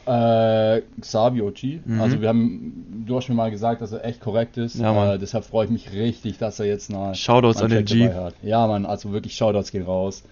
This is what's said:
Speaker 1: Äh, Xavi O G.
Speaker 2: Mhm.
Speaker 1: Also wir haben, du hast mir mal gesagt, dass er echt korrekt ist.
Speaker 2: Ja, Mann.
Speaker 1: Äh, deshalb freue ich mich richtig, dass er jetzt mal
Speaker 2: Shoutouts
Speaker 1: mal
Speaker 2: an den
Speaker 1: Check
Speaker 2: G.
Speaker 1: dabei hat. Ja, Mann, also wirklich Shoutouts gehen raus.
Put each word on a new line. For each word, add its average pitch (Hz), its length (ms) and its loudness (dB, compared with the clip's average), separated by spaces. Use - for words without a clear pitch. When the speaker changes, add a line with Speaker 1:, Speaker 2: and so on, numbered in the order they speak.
Speaker 1:
Äh, 113 760 4
Xavi 117 420 0
O 101 100 -2
G. 143 340 -8
Speaker 2:
Mhm. 110 160 0
Speaker 1:
Also 110 180 2
wir 107 80 0
haben, 110 800 -2
du 123 80 -2
hast 123 140 -4
mir 123 60 0
mal 113 140 0
gesagt, 113 320 -2
dass 107 120 -8
er 113 100 -8
echt 117 160 -8
korrekt 113 380 -2
ist. 117 180 -4
Speaker 2:
Ja, 113 160 2
Mann. 101 200 2
Speaker 1:
Äh, 98 60 -2
deshalb 98 280 -6
freue 110 180 0
ich 104 80 -2
mich 98 220 -4
richtig, 110 440 -4
dass 107 220 -6
er 104 60 -2
jetzt 101 260 -4
mal 98 240 -4
Speaker 2:
Shoutouts 120 440 4
Speaker 1:
mal - 40 2
Speaker 2:
an 113 60 2
den 110 160 4
Speaker 1:
Check 110 120 2
Speaker 2:
G. 117 120 6
Speaker 1:
dabei 90 160 -4
hat. 87 80 -10
Ja, 110 240 2
Mann, 101 180 -2
also 90 280 -6
wirklich 101 200 -6
Shoutouts 104 380 0
gehen 95 120 -6
raus. 92 480 -4